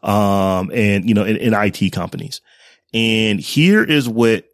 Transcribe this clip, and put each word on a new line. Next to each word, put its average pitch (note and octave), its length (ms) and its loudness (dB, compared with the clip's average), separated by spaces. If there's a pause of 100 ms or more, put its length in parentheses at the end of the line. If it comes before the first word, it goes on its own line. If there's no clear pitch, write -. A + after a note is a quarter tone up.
um, G2 680 0
and, G2+ 340 0
you A2+ 60 2
know, G#2 120 2
in, G#2+ 120 -2
in A2+ 160 0
I G#2 160 0
T F#2+ 200 -2
companies. - 520 -10 (520)
And A2 460 0
here F3+ 440 2
is D3 240 0
what A2+ 460 0